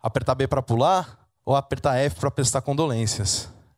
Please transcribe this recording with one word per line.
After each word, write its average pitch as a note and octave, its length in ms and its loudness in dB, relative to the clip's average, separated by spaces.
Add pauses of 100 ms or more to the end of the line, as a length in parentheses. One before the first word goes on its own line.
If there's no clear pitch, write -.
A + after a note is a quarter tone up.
apertar B2+ 340 0
B C3+ 120 0
pra C3+ 160 0
pular D#3 560 2 (260)
ou C3+ 120 2
apertar C#3 400 0
F C#3+ 240 0
pra C#3+ 100 0
prestar C3 320 0
condolências. A#2 880 -2 (300)